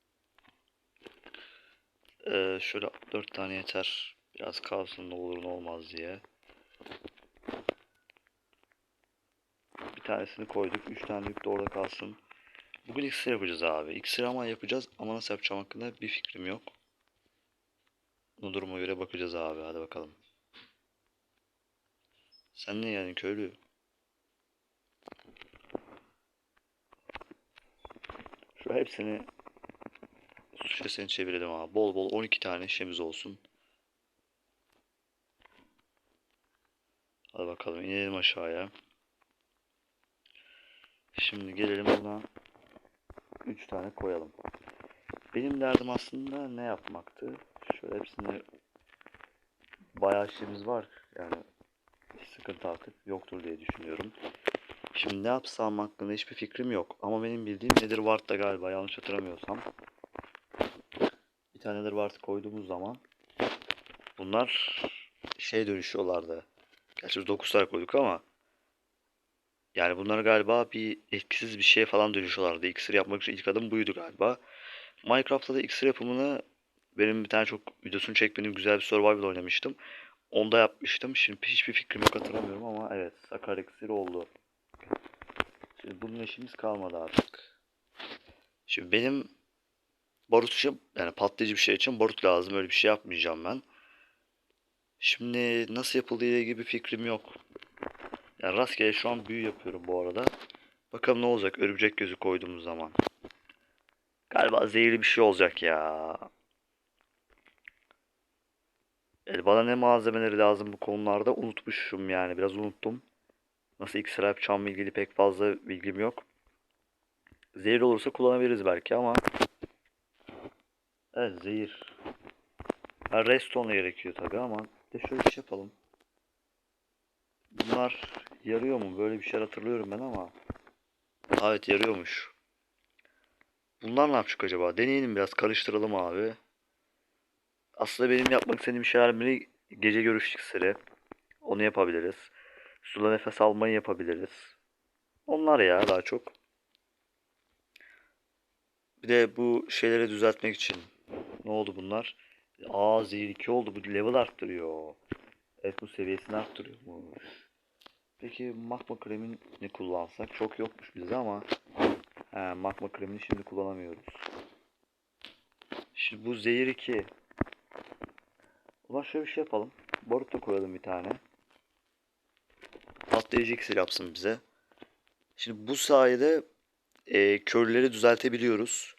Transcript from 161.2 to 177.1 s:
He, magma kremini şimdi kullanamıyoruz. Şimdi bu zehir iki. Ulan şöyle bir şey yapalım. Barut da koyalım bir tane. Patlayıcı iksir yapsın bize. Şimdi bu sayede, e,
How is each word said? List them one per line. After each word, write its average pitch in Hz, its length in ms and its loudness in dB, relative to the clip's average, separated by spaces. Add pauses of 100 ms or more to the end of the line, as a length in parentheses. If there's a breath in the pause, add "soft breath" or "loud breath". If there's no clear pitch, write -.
He, 92 240 -6
magma 95 380 -6
kremini 98 280 -10
şimdi 101 220 -4
kullanamıyoruz. 92 640 -8 (1900)
Şimdi 107 300 -6
bu 120 100 -2
zehir 117 320 2
iki. 123 400 -2 (1800 soft breath)
Ulan 139 140 -4
şöyle 156 240 -6
bir - 40 -10
şey 156 140 -4
yapalım. 113 280 -4 (300)
Barut 123 300 -2
da - 80 -4
koyalım 95 340 -2
bir 92 80 -14
tane. 92 260 -6 (2000)
Patlayıcı 117 440 2
iksir 110 220 -2
yapsın 90 380 -2
bize. 101 240 -2 (1000)
Şimdi 107 300 -10
bu 135 100 -2
sayede, 135 640 6 (640)
e, 101 380 6